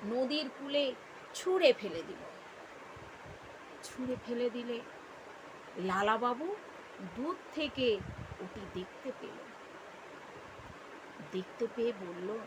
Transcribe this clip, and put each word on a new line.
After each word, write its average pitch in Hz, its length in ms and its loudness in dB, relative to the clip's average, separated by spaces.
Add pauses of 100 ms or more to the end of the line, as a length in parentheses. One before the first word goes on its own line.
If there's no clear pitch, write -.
নদীর 262 440 4 (100)
কূলে 277 340 4 (400)
ছুঁড়ে 370 400 10
ফেলে 165 340 0
দিল। - 140 -8 (1600)
ছুঁড়ে 254 320 -2 (100)
ফেলে 240 240 4
দিলে 240 320 -2 (960)
লালাবাবু 220 800 6 (600)
দূর 302 200 0 (200)
থেকে 254 440 4 (400)
ওটি 190 220 -6 (120)
দেখতে 185 380 -6 (100)
পেল। - 160 -8 (1900)
দেখতে - 440 0
পেয়ে 240 260 4
বলল 180 280 -4 (180)